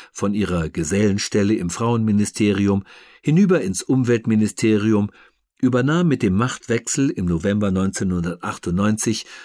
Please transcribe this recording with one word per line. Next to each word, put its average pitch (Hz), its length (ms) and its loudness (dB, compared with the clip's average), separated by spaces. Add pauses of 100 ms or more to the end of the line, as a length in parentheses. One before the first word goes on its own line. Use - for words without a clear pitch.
(120)
von 101 220 -4
ihrer 87 340 -2
Gesellenstelle 101 840 0
im 87 160 -2
Frauenministerium 104 1120 0 (400)
hinüber 175 380 4
ins 95 220 -6
Umweltministerium, 110 1300 2 (480)
übernahm 135 520 2
mit 131 140 0
dem 92 120 2
Machtwechsel 120 720 -2
im - 140 -4
November 95 480 0
neunzehnhundertachtundneunzig 95 1600 -2 (180)